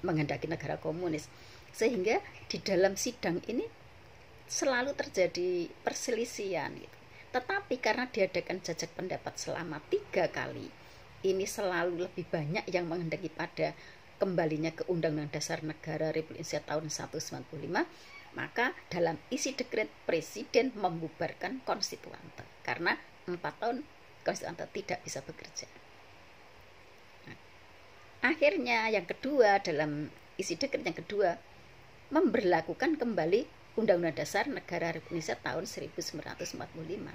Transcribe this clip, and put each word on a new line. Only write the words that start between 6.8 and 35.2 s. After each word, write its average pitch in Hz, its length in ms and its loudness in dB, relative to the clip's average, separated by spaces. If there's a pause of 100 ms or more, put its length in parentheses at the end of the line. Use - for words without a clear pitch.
Tetapi 269 480 -2
karena 233 240 2
diadakan 185 560 0
jajak 165 320 -6
pendapat - 400 -6
selama - 560 -6
tiga 190 400 2
kali, - 400 -6 (560)
ini 190 160 4
selalu 180 640 0
lebih 180 240 -6
banyak 160 400 0
yang 175 160 2
menghendaki 165 400 -2
pada 156 480 -2 (480)
kembalinya 165 480 2
ke - 160 -6
Undang-Undang 156 480 2
Dasar 156 320 -4
Negara 156 480 -2
Republik 160 320 -4
Indonesia 147 160 -2
tahun 156 240 -2
satu 151 320 -6
sembilan 127 320 -8
puluh 151 160 -8
lima, 190 160 0 (560)
maka 226 320 0 (160)
dalam 165 320 0 (160)
isi 269 240 -2
dekret 220 320 -2 (160)
Presiden 220 720 2
membubarkan 175 880 -4
konstituante - 800 -6 (160)
karena 175 320 0 (320)
empat 175 320 -4
tahun 247 240 -2 (400)
konstituante 165 480 -4
tidak - 320 -6
bisa 156 240 -8
bekerja. - 400 -12 (1600)
Nah, 107 120 -14 (920)
akhirnya 247 640 4
yang 185 160 2
kedua, 220 480 8
dalam 151 480 2 (320)
isi 175 160 -2
dekret 262 320 -2
yang 320 160 -2
kedua, 202 320 2 (800)
memberlakukan 202 800 4
kembali 208 800 2
Undang-Undang 175 480 4
Dasar 208 240 2
Negara 175 480 -2
Republik 165 240 -6
Indonesia - 160 -2